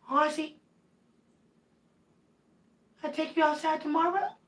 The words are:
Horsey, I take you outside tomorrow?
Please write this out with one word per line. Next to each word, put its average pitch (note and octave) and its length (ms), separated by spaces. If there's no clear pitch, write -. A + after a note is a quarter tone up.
Horsey, D4+ 580
I D#4 60
take - 280
you E4 80
outside D#4 360
tomorrow? E4+ 560